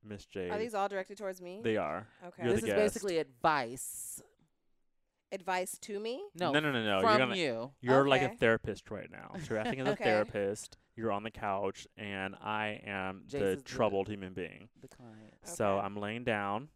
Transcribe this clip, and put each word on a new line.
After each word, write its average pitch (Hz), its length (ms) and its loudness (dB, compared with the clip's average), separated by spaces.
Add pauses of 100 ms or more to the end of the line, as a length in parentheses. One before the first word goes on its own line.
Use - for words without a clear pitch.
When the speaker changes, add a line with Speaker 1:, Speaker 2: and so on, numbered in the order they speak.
Speaker 1:
Miss 104 220 -10
Jade. 90 240 -4
Speaker 2:
Are 90 80 -2
these 220 160 -4
all 202 140 0
directed 196 300 -6
towards 190 240 -8
me? 180 200 -12
Speaker 1:
They 220 140 2
are. 87 300 -2 (200)
Speaker 2:
Okay. - 180 -12
Speaker 1:
You're - 80 4
Speaker 3:
This 220 100 2
Speaker 1:
the 226 60 -2
Speaker 3:
is 208 60 2
Speaker 1:
guest. 208 200 4
Speaker 3:
basically 180 240 -2
advice. 135 1040 -2 (1080)
Speaker 2:
Advice 185 500 -2
to 202 180 -8
me? 240 220 -6 (160)
Speaker 3:
No, 170 140 2
Speaker 1:
No, 147 80 6
no, 151 120 0
no, 120 120 2
no. 101 160 4
Speaker 3:
from - 100 6
Speaker 1:
You're 208 80 8
gonna, 127 180 4
Speaker 3:
you. 131 340 -2 (100)
Speaker 1:
you're 131 280 6
like 135 140 6
a 135 40 2
Speaker 2:
Okay. - 100 -4
Speaker 1:
therapist 113 540 2
right 101 200 -10
now. 95 280 -14
So 143 160 -6
you're 107 40 0
acting 117 220 -4
as 131 80 0
a 214 40 2
Speaker 2:
<laughs> - 0 -
Okay. 214 120 -4
Speaker 1:
therapist. 104 720 0 (200)
You're 113 160 0
on 101 100 -2
the 110 80 -6
couch, 98 560 -4 (100)
and 98 440 -6
I 107 440 -2
am 95 420 -4
Speaker 3:
Jace - 120 -16
Speaker 1:
the 101 80 0
Speaker 3:
is 95 120 2
the 131 100 -12
Speaker 1:
troubled 98 400 0
human 98 260 -8
being. 92 340 -8 (120)
Speaker 3:
the - 80 -20
client. 110 460 -20 (100)
Speaker 1:
So 110 320 0
Speaker 2:
Okay. 101 100 0
Speaker 1:
I'm 101 100 -6
laying 107 280 -6
down. 107 520 0